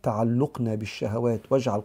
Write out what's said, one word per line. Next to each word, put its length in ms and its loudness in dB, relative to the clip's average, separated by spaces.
تعلقنا 720 0
بالشهوات، 760 -2
واجعل 340 2